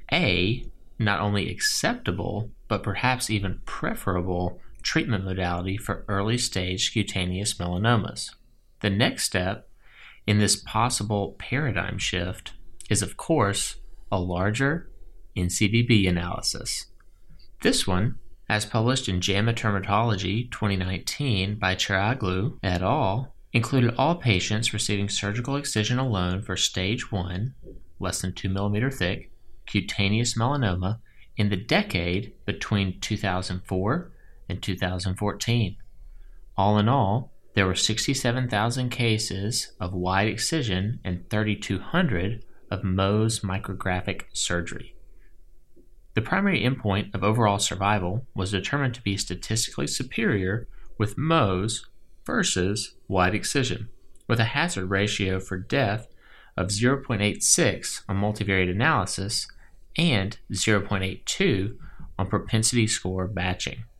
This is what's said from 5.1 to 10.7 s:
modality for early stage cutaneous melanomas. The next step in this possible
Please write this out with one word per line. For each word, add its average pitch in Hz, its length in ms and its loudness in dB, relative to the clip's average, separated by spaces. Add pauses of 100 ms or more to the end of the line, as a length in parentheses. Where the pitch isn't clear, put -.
modality 92 540 -2
for - 320 -6
early 101 280 0
stage 92 540 -2
cutaneous 95 640 -2
melanomas. 92 760 0 (500)
The 104 80 4
next 107 340 2
step 92 460 -2 (580)
in 107 120 6
this 104 180 4
possible 107 840 0